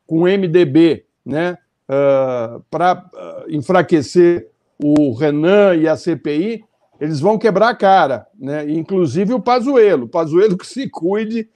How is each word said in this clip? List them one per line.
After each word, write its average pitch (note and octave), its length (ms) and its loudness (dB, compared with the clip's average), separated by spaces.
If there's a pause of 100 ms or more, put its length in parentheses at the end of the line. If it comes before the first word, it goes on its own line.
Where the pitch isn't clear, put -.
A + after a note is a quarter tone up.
com E3 140 -2
o F3+ 80 2
M G3 180 0
D F3 180 4
B, D#3 400 2 (220)
né, E3 320 -6 (300)
ah, C3 720 -2 (100)
pra, F3+ 420 -2
ah, - 360 -18
enfraquecer E3+ 960 2 (340)
o D3 340 2
Renan E3 600 2
e D#3+ 140 0
a D#3 80 0
C E3+ 180 -4
P D3 220 -6
I, G#3+ 280 -6 (360)
eles D3+ 180 -6
vão G3+ 180 0
quebrar G#3 340 2
a A#3+ 40 -2
cara, E3+ 540 2 (100)
né? D3 320 -8
Inclusive E3+ 640 -2
o B3 60 -2
Pazuello. A3+ 640 2
O A2+ 40 -14
Pazuello F3 480 0
que - 100 -12
se C4 220 -10
cuide, A3 680 -6